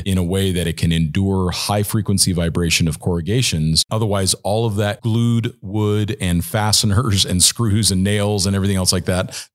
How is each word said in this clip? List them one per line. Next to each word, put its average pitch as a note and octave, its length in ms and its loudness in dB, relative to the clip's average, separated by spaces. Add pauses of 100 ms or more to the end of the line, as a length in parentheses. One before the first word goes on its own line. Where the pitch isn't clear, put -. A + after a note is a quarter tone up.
in F#2+ 120 0
a F#2 60 0
way F#2+ 300 0
that F2 140 -2
it E2 100 -4
can E2+ 160 0
endure F2+ 580 0
high G2+ 320 -2
frequency G2 480 0
vibration E2+ 560 0
of D#2 120 -2
corrugations. E2+ 920 0
Otherwise, G2+ 440 0
all A2 300 -2
of G#2 120 -2
that G#2 240 -2
glued A#2 600 0
wood G#2 600 -2
and F2 240 0
fasteners G#2 800 0
and F2+ 180 0
screws G#2 480 2
and F#2+ 120 2
nails G2+ 420 0
and G2 100 0
everything G2 220 0
else F#2 160 0
like F2+ 120 0
that, F#2 480 -4